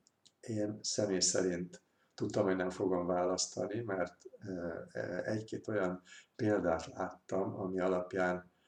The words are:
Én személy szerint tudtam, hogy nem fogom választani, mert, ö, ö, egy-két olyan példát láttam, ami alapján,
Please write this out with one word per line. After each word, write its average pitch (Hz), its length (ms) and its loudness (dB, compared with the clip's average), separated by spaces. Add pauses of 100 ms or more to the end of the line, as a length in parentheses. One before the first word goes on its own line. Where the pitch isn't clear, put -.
(400)
Én 107 420 -2
személy 98 380 2
szerint 90 600 2 (320)
tudtam, 107 300 0
hogy 92 120 4
nem 92 140 0
fogom 90 360 2
választani, 90 760 0
mert, 95 360 -2 (300)
ö, 87 340 -4 (120)
ö, - 320 -4
egy-két - 440 -4
olyan 92 340 0 (340)
példát 90 500 2
láttam, - 680 -4
ami 92 260 -2
alapján, 90 680 2 (180)